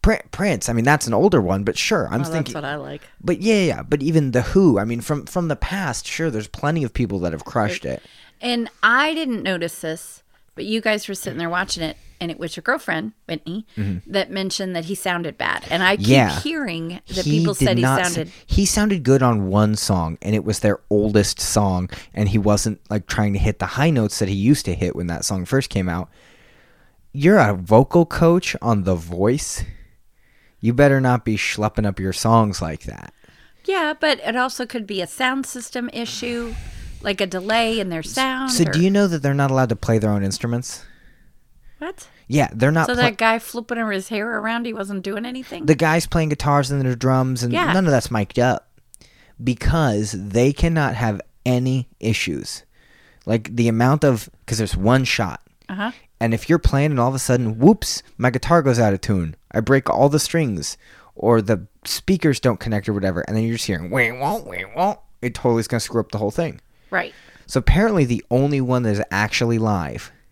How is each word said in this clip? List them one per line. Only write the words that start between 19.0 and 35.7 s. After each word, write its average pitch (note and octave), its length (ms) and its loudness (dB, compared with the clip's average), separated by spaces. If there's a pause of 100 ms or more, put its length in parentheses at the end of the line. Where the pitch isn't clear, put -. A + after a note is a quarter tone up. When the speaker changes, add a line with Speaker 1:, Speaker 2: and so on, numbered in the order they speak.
Speaker 1:
good C3 200 4
on A2 260 2
one G#2+ 260 4
song, E2+ 480 -2
and G#2+ 120 0
it G#2+ 100 -2
was G#2 160 -2
their G2+ 200 2 (100)
oldest G#2 500 2
song, F#2 480 0 (260)
and G#2 140 0
he G2+ 100 2
wasn't, G#2 420 2 (100)
like, G#2 160 -4
trying G#2 260 0
to G2 60 0
hit G#2 200 0
the F#2 80 -4
high C#3+ 240 0
notes A2+ 280 0
that G2+ 100 0
he G2 60 0
used A2 320 4
to F2+ 80 -2
hit F2 220 -2
when F2 120 -4
that E2+ 160 -6
song F#2 200 -4
first C3+ 260 0
came F#2 180 -2
out. F2 200 -4 (1040)
You're E3+ 260 6
a G#2 160 4
vocal A2 520 6
coach E3+ 560 2
on G#2+ 220 0
The F#2 100 2
Voice. F2+ 680 -2 (960)
You A2+ 120 2
better C#3 280 6
not B2 240 2
be A2 120 0
schlepping G#2+ 500 -2
up G2 140 -4
your F#2+ 140 -2
songs A2 480 2
like D#2+ 220 -8
that. G1+ 280 -14 (540)
Speaker 2:
Yeah, F4 320 -2
but D4+ 260 0
it A3+ 120 -4
also B3+ 300 -2
could A3+ 200 -8
be G3 160 -6
a E3+ 40 -4
sound C4 400 -4
system B3 460 -10